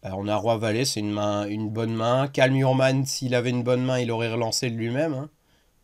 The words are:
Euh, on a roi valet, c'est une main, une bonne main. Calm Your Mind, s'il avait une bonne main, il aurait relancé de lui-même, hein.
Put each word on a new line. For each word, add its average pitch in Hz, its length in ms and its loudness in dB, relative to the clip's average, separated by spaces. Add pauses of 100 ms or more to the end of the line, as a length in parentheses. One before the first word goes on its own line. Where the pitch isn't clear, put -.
Euh, 120 80 -8
on 101 140 -4
a 104 80 2
roi 110 220 2
valet, 110 280 0
c'est 123 140 -4
une 104 120 -2
main, 104 340 -2
une 107 240 -4
bonne 113 240 -2
main. 120 340 2
Calm 135 280 2
Your 131 200 4
Mind, 131 320 4
s'il 127 280 -2
avait 123 140 2
une 123 140 0
bonne 127 200 2
main, 127 160 0
il 120 120 0
aurait 113 200 0
relancé 117 380 -2
de 117 60 -4
lui-même, 123 380 -2
hein. 139 160 -6 (540)